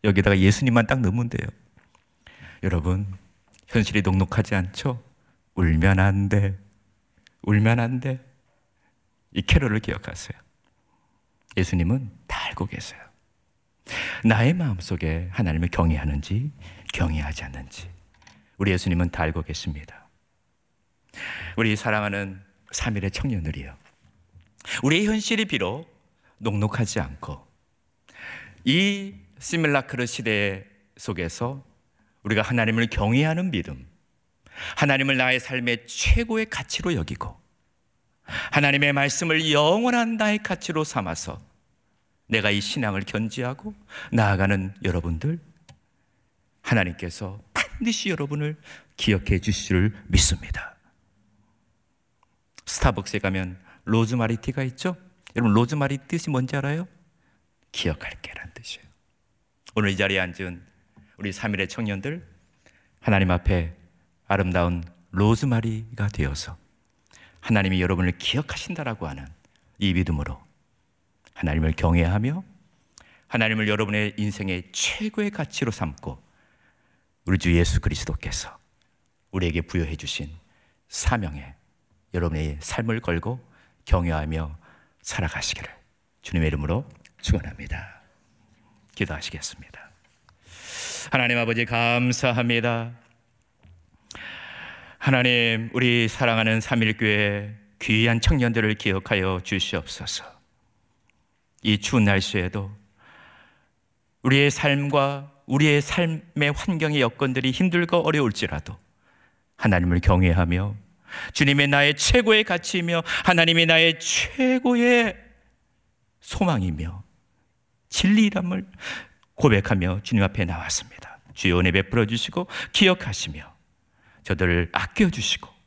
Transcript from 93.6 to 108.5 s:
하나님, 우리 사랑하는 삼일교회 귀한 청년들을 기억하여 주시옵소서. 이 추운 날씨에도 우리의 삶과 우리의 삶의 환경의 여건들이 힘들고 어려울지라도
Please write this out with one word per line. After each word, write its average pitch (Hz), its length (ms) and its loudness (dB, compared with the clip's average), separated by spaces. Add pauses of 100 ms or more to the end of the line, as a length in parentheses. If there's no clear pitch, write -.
하나님, 120 720 2
우리 120 340 2
사랑하는 110 540 2
삼일교회 104 960 0 (240)
귀한 113 420 2
청년들을 117 540 0
기억하여 95 680 -2
주시옵소서. - 960 -6 (1200)
이 104 140 4
추운 110 280 2
날씨에도 98 640 0 (1500)
우리의 139 280 6
삶과 143 800 0 (140)
우리의 143 360 4
삶의 151 760 -2
환경의 151 460 0
여건들이 131 500 0
힘들고 175 460 2
어려울지라도 131 840 0 (800)